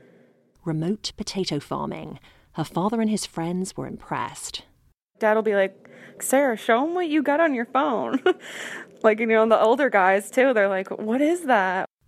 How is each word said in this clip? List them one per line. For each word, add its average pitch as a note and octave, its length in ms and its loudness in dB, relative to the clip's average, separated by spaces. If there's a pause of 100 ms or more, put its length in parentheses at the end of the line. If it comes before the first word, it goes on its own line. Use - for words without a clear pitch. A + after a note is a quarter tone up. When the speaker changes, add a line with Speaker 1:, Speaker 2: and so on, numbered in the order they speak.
(640)
Speaker 1:
Remote E3 520 -6
potato F3+ 440 -6
farming. D3 580 -8 (340)
Her D#3+ 120 -4
father G#3+ 360 -2
and A3 100 0
his G3+ 160 -2
friends F3+ 500 -6
were C#3 100 -8
impressed. - 760 -10 (560)
Speaker 2:
Dad G#3+ 160 2
will A3 80 0
be G#3 120 0
like, G3 340 -2 (320)
"Sarah, C4 360 2
show A#3+ 280 2
'em E4+ 100 -4
what F4+ 140 -2
you D4+ 140 2
got C#4+ 180 2
on D#4+ 140 2
your A#3 120 -2
phone." C4+ 580 -2
<laughs> F#4 80 4 (680)
Like, G#3+ 200 4
you A#3+ 60 -2
know, A3 220 4
the A3 140 6
older A#3+ 260 4
guys, G3 400 4
too, C4 240 2
they're G#3 160 2
like, F#3+ 220 -4
"What A3+ 300 -2
is E4+ 220 0
that?" F#3+ 460 0 (200)